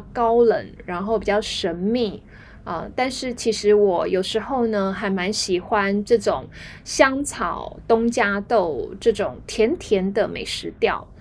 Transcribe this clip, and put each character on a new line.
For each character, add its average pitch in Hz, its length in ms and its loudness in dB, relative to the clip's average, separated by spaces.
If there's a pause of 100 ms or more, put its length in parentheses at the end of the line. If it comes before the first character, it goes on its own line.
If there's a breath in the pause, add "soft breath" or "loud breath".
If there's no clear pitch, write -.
(140)
高 233 300 4
冷， 165 240 2 (180)
然 175 180 -6
后 220 140 0
比 196 80 -6
较 208 160 2
神 185 340 -4
秘， 202 480 -2 (400 loud breath)
呃， 180 320 -8
但 254 140 0
是 254 240 -6
其 240 180 -2
实 208 220 4
我 190 340 4
有 185 140 2
时 202 180 -4
候 240 280 0
呢， 196 260 0
还 196 160 -4
蛮 190 240 0
喜 180 260 -2
欢 202 460 0
这 240 120 4
种 147 300 -2 (380 loud breath)
香 269 400 4
草、 - 520 -6 (100)
冬 233 220 4
加 208 300 0
豆 180 640 0
这 233 100 4
种 165 360 -4
甜 233 300 2
甜 196 360 0
的 - 140 0
美 170 180 -10
食 - 340 -8
调。 190 260 0 (160 loud breath)